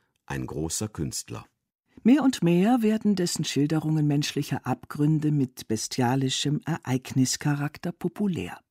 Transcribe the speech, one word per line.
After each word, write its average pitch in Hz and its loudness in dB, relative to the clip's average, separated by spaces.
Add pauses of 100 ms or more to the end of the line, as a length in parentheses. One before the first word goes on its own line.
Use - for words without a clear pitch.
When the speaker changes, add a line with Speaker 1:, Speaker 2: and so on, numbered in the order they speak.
(260)
Speaker 1:
ein 65 -6
großer 80 -6
Künstler. - -8 (580)
Speaker 2:
Mehr 269 6
und 262 2
mehr 190 4
werden 214 2
dessen 175 -2
Schilderungen 151 0
menschlicher 143 -2
Abgründe 151 0
mit 139 -2
bestialischem 131 0
Ereignischarakter 143 -2
populär. 175 -4 (120)